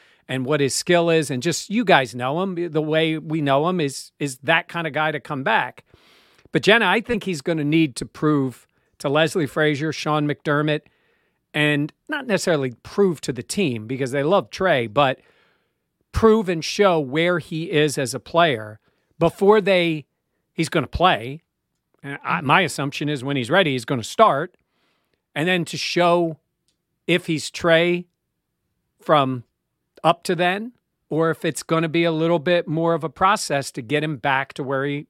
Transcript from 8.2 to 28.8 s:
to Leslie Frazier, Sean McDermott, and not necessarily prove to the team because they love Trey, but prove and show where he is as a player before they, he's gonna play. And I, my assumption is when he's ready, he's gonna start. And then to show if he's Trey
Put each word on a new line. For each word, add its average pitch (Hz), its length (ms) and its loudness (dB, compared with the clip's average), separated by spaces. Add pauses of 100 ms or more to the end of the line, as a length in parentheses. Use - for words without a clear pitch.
to 147 100 -4
Leslie 151 380 2
Frazier, 151 480 0
Sean 151 340 -2
McDermott, 151 540 -2 (720)
and 147 380 0 (160)
not 285 180 -6
necessarily 160 460 0 (100)
prove 190 400 0
to 147 100 -6
the 120 100 -8
team 120 440 -4
because 127 260 -4
they 143 100 -2
love 160 280 0
Trey, 151 360 0
but 131 340 0 (920)
prove 220 360 4
and 165 160 -4
show 190 360 2
where 160 380 0
he 160 320 -8
is 151 280 2
as 131 160 -4
a 127 60 -6
player 113 580 0 (400)
before 196 420 4
they, 170 460 0 (460)
he's 165 160 -2
gonna 139 180 0
play. 143 560 0 (600)
And 139 220 -10
I, 151 160 -2
my 156 220 2
assumption 143 460 -4
is 143 160 -4
when 139 120 -4
he's 120 140 -4
ready, 165 220 2
he's 127 120 -4
gonna 123 200 -4
start. 165 500 0 (800)
And 156 140 -2
then 180 180 0
to - 100 -12
show 170 600 0 (680)
if 175 200 0
he's 156 240 -4
Trey 175 560 2 (960)